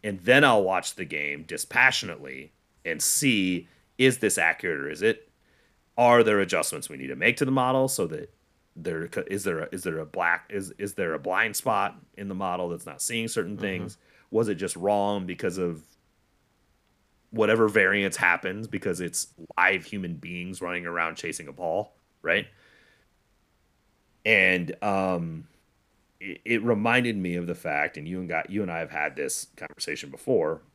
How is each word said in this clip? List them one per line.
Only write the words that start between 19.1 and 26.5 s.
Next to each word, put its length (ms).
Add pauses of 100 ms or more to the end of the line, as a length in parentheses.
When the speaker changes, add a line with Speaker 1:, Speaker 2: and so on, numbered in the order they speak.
Speaker 1:
live 280
human 300
beings 460
running 240
around 300
chasing 320
a 60
ball, 400 (280)
right?" 260 (1800)
And, 580
um, 640 (720)
it, 260
it 180